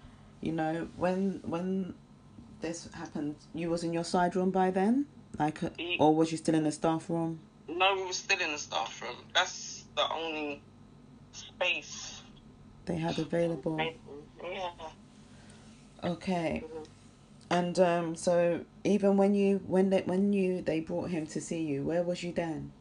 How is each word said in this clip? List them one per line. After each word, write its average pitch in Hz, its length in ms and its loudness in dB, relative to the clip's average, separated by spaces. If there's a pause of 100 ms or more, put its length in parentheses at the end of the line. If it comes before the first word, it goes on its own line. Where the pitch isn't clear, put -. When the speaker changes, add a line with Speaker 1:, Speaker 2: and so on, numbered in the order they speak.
(400)
Speaker 1:
you 160 140 -4
know, 160 340 -2 (100)
when, 185 480 0
when 185 500 -4 (680)
this 165 320 -6
happened, 151 420 -6 (200)
you 165 140 -2
was 170 140 0
in 165 80 -2
your 165 120 0
side 180 320 2
room 185 160 4
by 185 200 4
then? 220 360 4 (320)
Like, 156 240 0
uh, 160 160 -2
Speaker 2:
Ye- 170 200 -4
Speaker 1:
or 156 160 8
was 160 160 4
you 160 60 -2
still 160 180 2
in 156 80 4
the 151 80 2
staff 160 380 0
room? 165 300 -2 (280)
Speaker 2:
No, 185 280 2
we 190 100 -2
were 185 80 -6
still - 260 -2
in 165 120 -2
the 147 80 -4
staff - 420 -6
room. 120 140 -8 (180)
That's - 520 -2 (100)
the 143 180 2
only 151 480 -6 (720)
space - 920 -6 (640)
Speaker 1:
They 170 120 -2
had 160 220 -2
available. 165 600 -2 (640)
Speaker 2:
Yeah. 180 280 -6 (1300)
Speaker 1:
Okay. 175 640 -2
Speaker 2:
Mm-hmm. 480 180 -12 (680)
Speaker 1:
And, 175 300 2
um, 170 360 2
so 175 480 2 (200)
even 196 340 4
when 196 180 6
you, 196 320 4
when 190 220 4
they, 190 120 4
when 196 320 2
you, 185 280 2
they 160 180 0
brought 170 300 -4
him 156 180 -2
to 156 140 -6
see 165 220 -4
you, 139 200 -2
where 165 200 0
was 175 200 -2
you 175 80 -4
then? 151 500 -4